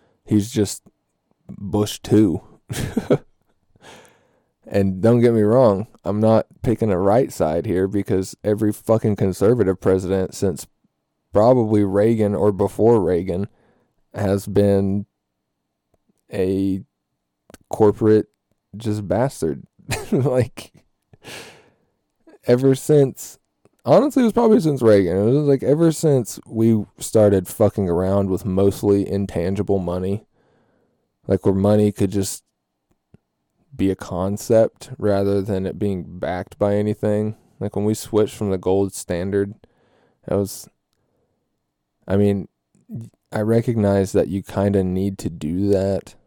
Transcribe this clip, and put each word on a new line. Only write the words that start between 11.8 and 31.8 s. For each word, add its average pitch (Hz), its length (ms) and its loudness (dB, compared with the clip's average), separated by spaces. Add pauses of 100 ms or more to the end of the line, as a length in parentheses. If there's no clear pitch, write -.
Reagan 104 540 2
or 104 160 2
before 104 480 2
Reagan 92 480 -2 (640)
has 101 320 -2
been 101 600 0 (1300)
a 95 520 -2 (840)
corporate 107 600 2 (480)
just 107 320 -6
bastard. 90 560 -4 (240)
<laughs> - 240 -8
Like, 131 600 -2 (1700)
ever 131 300 2
since, - 640 0 (460)
honestly, 247 380 2
it 240 40 4
was 214 60 0
probably 233 280 4
since 147 220 -2
Reagan. 98 340 4
It 98 80 2
was 143 220 2
like 139 160 2
ever 156 300 2
since 143 540 -2
we 113 380 2 (140)
started 101 500 2
fucking 101 400 0
around 92 420 0
with 90 140 -4
mostly 101 640 2
intangible 98 720 -2
money, 92 480 -6 (1000)
like, 98 180 -2
where 101 100 2
money 104 380 2